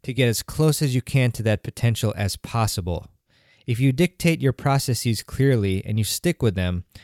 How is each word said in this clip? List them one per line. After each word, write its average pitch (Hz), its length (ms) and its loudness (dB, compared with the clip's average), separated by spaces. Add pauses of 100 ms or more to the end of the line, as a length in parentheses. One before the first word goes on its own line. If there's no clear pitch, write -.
to 127 100 -6
get 120 140 4
as 113 160 0
close 151 380 0
as 135 120 2
you 127 80 2
can 127 300 2
to 113 120 -8
that 107 200 0
potential 113 540 0
as 98 180 -2
possible. 90 720 -4 (580)
If 120 140 -2
you 135 140 4
dictate 165 480 0
your 131 120 2
processes 131 720 0
clearly 107 640 0
and 110 120 -2
you 110 60 0
stick - 380 -2
with 107 140 2
them 90 280 -2 (200)